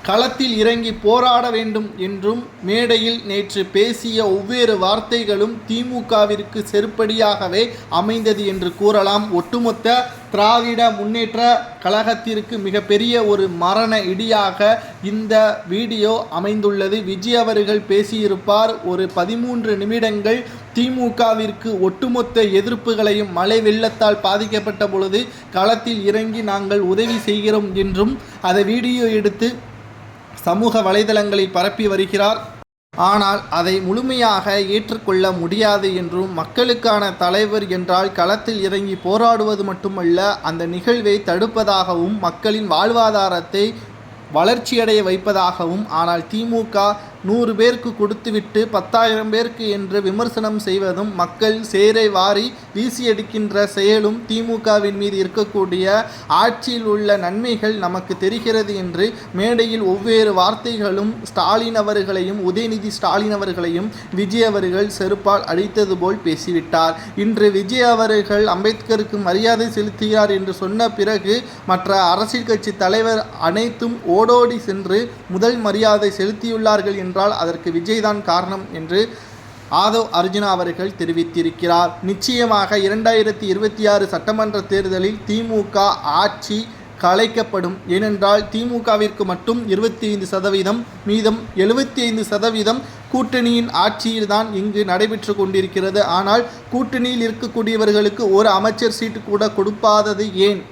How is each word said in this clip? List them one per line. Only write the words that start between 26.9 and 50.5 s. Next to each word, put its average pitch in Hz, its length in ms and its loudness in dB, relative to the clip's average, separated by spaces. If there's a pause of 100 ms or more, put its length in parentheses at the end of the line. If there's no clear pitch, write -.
செய்கிறோம்" 208 560 0
என்றும், 196 400 0 (280)
அதை 196 220 2
வீடியோ 240 440 0
எடுத்து 214 400 0 (880)
சமூக 220 440 2
வலைதளங்களில் 202 720 2
பரப்பி 208 340 0
வருகிறார். 196 540 0 (560)
ஆனால் 202 440 2 (100)
அதை 180 300 0
முழுமையாக 208 840 0
ஏற்றுக்கொள்ள 196 680 0
முடியாது 196 640 0
என்றும், 180 360 -4
மக்களுக்கான 214 840 0
தலைவர் 202 520 0
என்றால் 185 440 0
களத்தில் 208 500 0
இறங்கி 196 340 -2
போராடுவது 214 680 2
மட்டுமல்ல, 190 760 0
அந்த 165 260 -4
நிகழ்வை 208 600 0
தடுப்பதாகவும் 190 920 0
மக்களின் 208 520 -2
வாழ்வாதாரத்தை 196 920 2 (680)
வளர்ச்சியடைய 220 720 2
வைப்பதாகவும், 185 840 0
ஆனால் 170 380 0
தி 220 180 -4
மு 226 240 -2
க 208 100 -2 (460)
நூறு 226 300 2
பேருக்கு 240 420 2
கொடுத்துவிட்டு 214 720 -2
பத்தாயிரம் 220 640 0
பேருக்கு 226 400 -2
என்று 202 320 -2
விமர்சனம் 214 560 -2